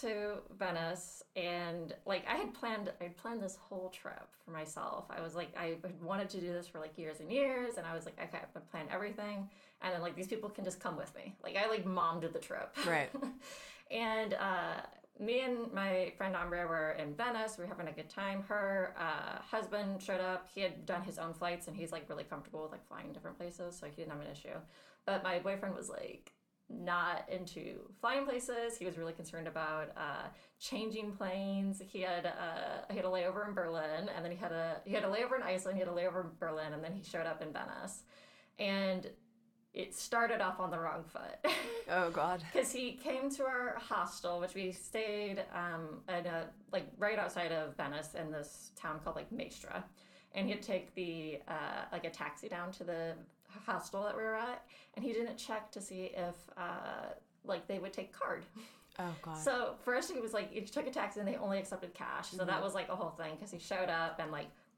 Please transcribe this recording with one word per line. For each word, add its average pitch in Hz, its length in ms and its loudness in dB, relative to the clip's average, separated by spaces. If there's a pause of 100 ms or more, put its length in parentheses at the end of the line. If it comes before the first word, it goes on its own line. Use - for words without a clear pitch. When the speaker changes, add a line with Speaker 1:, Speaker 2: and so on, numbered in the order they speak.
Speaker 1:
to 208 380 0 (180)
Venice, 175 640 0 (140)
and, 175 600 0 (100)
like, 185 220 2
I 240 80 4
had 392 180 0
planned, 220 460 0
I - 60 -6
had 175 120 -6
planned 233 260 -4
this 190 120 -2
whole 185 340 -6
trip - 380 -8 (160)
for - 80 -16
myself. - 600 -4
I 170 100 -4
was 165 140 -4
like, 175 200 -4
I 165 280 0
had 175 180 -6
wanted 190 300 0
to 190 100 -2
do 175 100 0
this 175 160 -2
for, 165 120 -8
like, 156 180 -8
years 156 220 -4
and 156 120 -6
years, 254 460 4
and 170 80 -2
I 165 80 -2
was 160 120 -2
like, 165 140 -8
"Okay, 170 200 -4
I'm - 140 -8
gonna 165 120 -10
plan 156 260 -6
everything, 202 580 -2 (320)
and 185 120 2
then, 170 80 2
like, 170 140 -2
these 185 120 -2
people 208 220 0
can 202 160 -4
just 180 140 -2
come 170 180 -2
with - 180 -6
me." - 280 -10
Like, 170 140 -2
I, 208 120 6
like, 208 160 4
mommed 170 380 4
the 165 160 0
trip. - 360 -4 (100)
Speaker 2:
Right. 156 300 6
Speaker 1:
<laughs> 277 60 -4 (680)
And, 220 440 2
uh, 175 480 2 (360)
me 233 240 4
and 240 300 2
my 190 460 4
friend 185 180 2
Ambria 175 320 2
were 160 320 4
in 147 160 -2
Venice. 226 420 0
We 175 60 -4
were 185 60 -4
having 185 180 -4
a 151 60 -4
good 156 160 -8
time. 196 340 0
Her, 196 560 4
uh, - 420 0
husband 208 640 0
showed 190 160 2
up. 185 340 0
He 196 60 -4
had 185 260 0
done 180 180 2
his 196 140 -6
own 165 160 -2
flights, 175 360 0
and 160 80 -6
he's, 165 160 -2
like, 151 160 -4
really 151 160 -4
comfortable 175 380 -6
with, 156 80 -4
like, 151 140 -10
flying 156 280 -8
different 165 240 -8
places, 175 400 -6
so - 100 -10
he 147 80 -8
didn't 156 160 -6
have 147 100 -4
an 147 80 -6
issue. 147 280 -6 (480)
But 196 180 4
my 180 160 4
boyfriend 196 340 0
was, - 160 -4
like, - 440 -8 (360)
not 175 600 2
into 180 500 -4 (220)
flying 262 240 4
places. 240 520 0
He 180 80 -4
was 165 120 -2
really 165 160 -2
concerned 165 340 -6
about, 156 480 0
uh, 147 320 -2 (320)
changing 214 540 -2
planes. 196 640 2
He - 220 -6
had, 180 240 2
uh, - 640 0
he 196 80 0
had 185 80 4
a 185 40 4
layover 185 380 4
in 202 60 0
Berlin, 165 600 2
and 165 120 -2
then 175 80 0
he 175 40 -4
had 175 140 0
a, 165 320 2
he 196 100 -2
had 208 120 4
a - 20 6
layover 247 300 4
in 240 60 0
Iceland, 185 340 2
he 185 60 4
had 180 40 2
a 175 80 2
layover 175 300 4
in 165 140 -6
Berlin, 156 340 0
and 156 100 -2
then 165 80 -2
he 196 120 -4
showed 165 220 0
up 160 160 0
in - 120 -2
Venice. - 500 -4 (560)
And 196 500 4 (640)
it - 200 -4
started 233 480 4
off 185 180 4
on 185 120 2
the 170 80 2
wrong 165 260 0
foot. - 520 0
<laughs> 359 40 0 (280)
Speaker 2:
Oh, 175 200 6
God. 170 420 4
Speaker 1:
'Cause 254 180 4
he 247 280 0
came 269 320 2
to 277 160 2
our 247 340 2
hostel, 175 640 0
which 185 140 0
we 185 180 0
stayed, 208 680 0 (120)
um, 165 560 -2
in 175 160 2
a, 165 240 0 (240)
like, 175 120 2 (120)
right 208 200 4
outside 175 360 2
of 156 240 0
Venice 147 360 -2
in 160 160 -2
this - 460 -6
town 156 260 -4
called, - 140 -2
like, 151 160 -6
Mestra. - 540 -6 (480)
And 196 160 2
he'd 202 120 0
take 185 340 0
the, 165 520 -2
uh, 156 460 -2
like, 170 100 -2
a 165 60 0
taxi - 400 -6
down 175 240 -4
to - 100 -8
the 165 320 0 (500)
hostel 196 380 0
that 208 140 0
we 220 40 0
were 220 140 2
at, 233 300 -2 (300)
and 208 100 -2
he 233 80 2
didn't 233 240 0
check 214 340 -4
to 208 100 -8
see 185 260 -4
if, 175 280 -2 (220)
uh, - 560 -4 (320)
like, - 220 -2
they 196 120 0
would 196 140 -4
take 190 180 -4
card. 170 320 -2 (560)
Speaker 2:
Oh, 175 220 0
God. 160 160 -4
Speaker 1:
So 247 380 4 (100)
first 254 260 2
he 277 80 -2
was 220 140 -2
like, 196 180 2
he 214 80 -4
took 269 280 0
a 254 40 -2
taxi 208 300 0
and 196 80 2
they - 80 2
only 196 220 2
accepted 180 340 -4
cash. - 380 -4
So 185 120 0
that 175 120 2
Speaker 2:
Mm-hmm. 190 80 2
Speaker 1:
was, 190 120 2
like, 185 140 0
a 185 80 0
whole 170 140 0
thing 156 260 -4
'cause 208 140 -10
he 175 80 -6
showed 185 300 2
up 165 300 4
and, 160 100 0
like, 151 180 -4 (300)